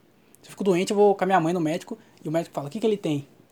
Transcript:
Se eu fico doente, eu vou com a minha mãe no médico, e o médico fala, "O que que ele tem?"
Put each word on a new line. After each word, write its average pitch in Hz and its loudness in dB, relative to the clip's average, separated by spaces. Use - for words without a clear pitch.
Se - -20
eu - -20
fico - -8
doente, 185 0
eu 202 -2
vou 202 6
com 196 -2
a 185 0
minha 190 4
mãe 160 0
no 180 0
médico, 165 -4
e 165 -8
o - -4
médico 170 -4
fala, 143 -6
"O - -10
que 220 -10
que 214 -2
ele 220 2
tem?" 151 -4